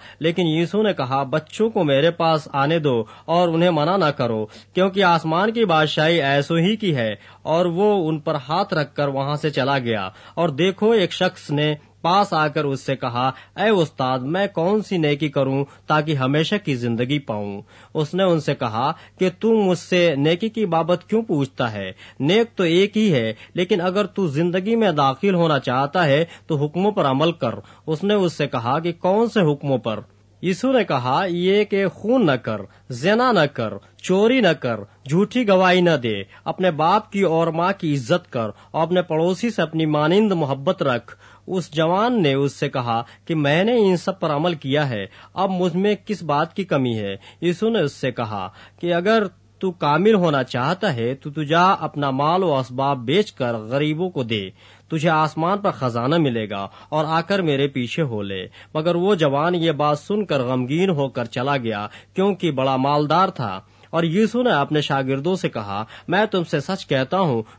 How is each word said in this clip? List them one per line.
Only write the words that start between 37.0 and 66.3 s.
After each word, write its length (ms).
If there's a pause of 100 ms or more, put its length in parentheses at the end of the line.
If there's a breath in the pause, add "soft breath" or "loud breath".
की 140
और 280
माँ 220
की 200
इज्जत 380
कर 80
और 160 (200 loud breath)
अपने 260
पड़ोसी 500
से 100
अपनी 240
मानिंद 480
मोहब्बत 500
रख।" 340 (300 loud breath)
उस 260
जवान 480
ने 140
उससे 340
कहा 360 (220 loud breath)
कि, 80
"मैंने 420
इन 180
सब 240
पर 100
अमल 240
किया 300
है, 260 (260 loud breath)
अब 140
मुझ 260
में 220
किस 260
बात 300
की 100
कमी 300
है?" 260 (240 loud breath)
यीशु 260
ने 120
उससे 300
कहा 420 (280 loud breath)
कि, 100
"अगर 380 (320)
तू 100
कामिल 440
होना 280
चाहता 460
है 260
तो 140
तू 140
जा, 200
अपना 480
माल 320
और 160
असबाब 380
बेचकर 560
गरीबों 560
को 140
दे, 300 (360 loud breath)
तुझे 200
आसमान 480
पर 140
खजाना 460
मिलेगा 540 (200 loud breath)
और 140
आकर 360
मेरे 260
पीछे 340
हो 200
ले।" 280 (260 loud breath)
मगर 200
वो 200
जवान 400
ये 160
बात 260
सुनकर 460
गमगीन 460
होकर 360
चला 320
गया, 320 (260 loud breath)
क्योंकि 360
बड़ा 260
मालदार 520
था। 380 (260 soft breath)
और 120
यीशु 380
ने 80
अपने 300
शागिर्दों 540
से 140
कहा, 380 (220 loud breath)
"मैं 180
तुमसे 340